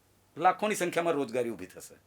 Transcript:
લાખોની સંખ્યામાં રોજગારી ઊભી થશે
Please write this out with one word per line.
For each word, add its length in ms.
લાખોની 380
સંખ્યામાં 380
રોજગારી 360
ઊભી 160
થશે 300